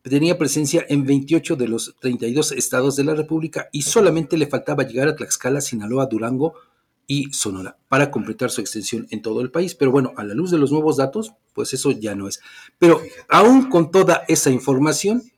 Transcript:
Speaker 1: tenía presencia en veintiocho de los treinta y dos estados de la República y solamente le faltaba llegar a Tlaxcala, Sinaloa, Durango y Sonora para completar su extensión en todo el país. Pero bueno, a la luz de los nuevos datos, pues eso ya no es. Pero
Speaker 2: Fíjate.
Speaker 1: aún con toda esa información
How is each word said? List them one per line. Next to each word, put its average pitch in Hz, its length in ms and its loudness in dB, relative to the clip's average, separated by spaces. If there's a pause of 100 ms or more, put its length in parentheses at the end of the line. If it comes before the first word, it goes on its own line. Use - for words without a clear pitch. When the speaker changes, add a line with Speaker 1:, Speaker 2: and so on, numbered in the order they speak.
Speaker 1:
tenía 151 360 2
presencia 156 520 0
en 143 160 2
veintiocho 139 500 0
de 123 140 -2
los 113 320 -6
treinta 120 260 -4
y 117 60 -4
dos 147 180 0
estados 135 460 -2
de 139 80 0
la 156 100 0
República 156 560 -6
y 147 120 -6
solamente 165 520 2
le 151 120 2
faltaba 143 360 -2
llegar 127 240 -2
a 151 80 0
Tlaxcala, 135 460 -4
Sinaloa, 123 460 -4
Durango 127 480 -4 (520)
y 139 240 -4
Sonora 95 460 -8 (100)
para 139 240 0
completar 113 380 -6
su - 100 -6
extensión 110 520 -8
en 107 100 -10
todo 110 180 -4
el 127 100 -6
país. 175 260 -4
Pero 135 160 2
bueno, 127 260 2
a 107 80 -8
la 104 80 -8
luz 170 180 -4
de 170 60 2
los 139 160 2
nuevos 151 240 0
datos, 139 340 -4 (220)
pues - 200 -8
eso 135 180 -2
ya 107 240 -6
no 98 120 -8
es. - 140 -12 (380)
Pero 170 200 6
Speaker 2:
Fíjate. - 300 -14
Speaker 1:
aún 247 400 8
con 170 220 2
toda 180 360 4
esa 156 220 2
información 143 760 0 (140)